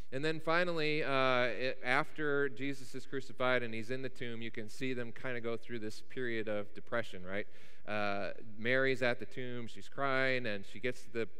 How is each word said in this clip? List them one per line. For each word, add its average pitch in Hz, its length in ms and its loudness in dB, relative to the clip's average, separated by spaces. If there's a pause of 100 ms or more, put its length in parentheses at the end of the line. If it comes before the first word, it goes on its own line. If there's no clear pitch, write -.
(140)
And 139 80 0
then 156 180 0
finally, 160 640 2
uh, 131 420 4
it, 120 380 0
after 143 680 2
Jesus 135 440 -2
is 127 120 -2
crucified 127 560 0
and 113 100 -2
he's 113 180 -2
in 131 120 0
the 131 80 -2
tomb, 117 320 -2
you 113 80 -2
can 107 180 -2
see 131 240 0
them 120 180 0
kinda 123 300 -2
go 117 160 0
through 120 220 -2
this 107 240 -2
period 117 460 0
of 104 260 0
depression, 107 500 -2
right? 98 220 -2 (400)
Uh, 101 460 0 (260)
Mary's 131 440 2
at 120 180 2
the 107 40 -2
tomb, 123 420 -2
she's - 220 -2
crying, 131 560 2
and 101 220 0
she - 140 -2
gets 123 240 0
to - 80 -2
the, 113 160 0 (100)